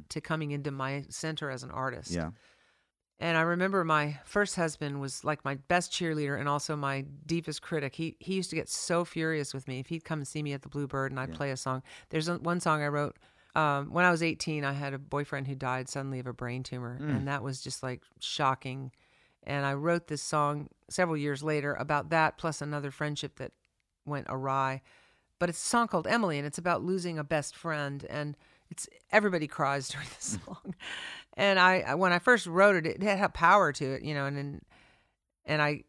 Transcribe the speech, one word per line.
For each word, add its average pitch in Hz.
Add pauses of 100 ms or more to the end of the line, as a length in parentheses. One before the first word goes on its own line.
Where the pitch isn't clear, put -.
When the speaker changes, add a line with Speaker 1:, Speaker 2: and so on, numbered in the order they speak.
Speaker 1:
to 151
coming 156
into 143
my 139
center 156
as 127
an 131
artist. 131
Speaker 2:
Yeah. 85 (880)
Speaker 1:
And 170
I 160
remember 180
my 147
first 208
husband 151
was, 135
like, 151
my 139
best 170
cheerleader 151
and 143
also 147
my 139 (220)
deepest 160
critic. 143
He, 165
he 185
used 185
to 160
get 160
so 175
furious 160
with 135
me 131
if 135
he'd 165
come 156
and 139
see 151
me 147
at 135
the 139
Bluebird 139
and 135
I'd 131
Speaker 2:
Yeah. 160
Speaker 1:
play 139
a 131
song. 131 (260)
There's 156
a, 175
one 175
song 156
I 147
wrote, 147 (360)
um, 143
when 175
I 180
was 165
eighteen, 156
I 139
had 139
a 139
boyfriend 143
who 135
died 131
suddenly 135
of 123
a 131
brain 123
tumor. 123
Speaker 2:
Mm. 147
Speaker 1:
And 139
that 139
was 131
just, -
like, 127 (180)
shocking. 131 (520)
And 143
I 139
wrote 165
this 147
song 147 (200)
several 170
years 143
later 147
about 147
that, 160
plus 156
another 147
friendship 147
that - (540)
went 147
awry. 135 (560)
But 175
it's 165
a -
song 233
called 180
Emily, 185
and 143
it's 147
about 170
losing 175
a 147
best 147
friend. 143
And 147 (320)
it's, - (240)
everybody 185
cries 139
<laughs> -
during -
the -
Speaker 2:
Mm. -
Speaker 1:
song. - (600)
And 196
I, 185
I, 135
when 180
I 175
first 233
wrote 190
it, 160
it 156
had 196
power 175
to 143
it, 131
you 151
know, 143
and, 143
and, 143 (840)
and 156
I, 147